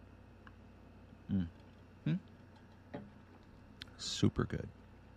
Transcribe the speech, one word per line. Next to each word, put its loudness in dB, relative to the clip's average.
Mm. 8
Hmm? 6
Super 8
good. 2